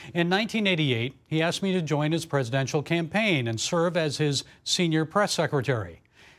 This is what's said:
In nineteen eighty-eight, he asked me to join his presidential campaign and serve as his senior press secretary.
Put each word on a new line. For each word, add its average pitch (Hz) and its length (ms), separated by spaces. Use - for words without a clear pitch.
In 170 160
nineteen 208 380
eighty-eight, 135 480
he 156 160
asked 170 220
me 196 100
to 180 80
join 151 300
his 165 160
presidential 135 560
campaign 170 640
and 113 120
serve 170 380
as 156 200
his 147 260
senior 160 420
press 202 280
secretary. 120 720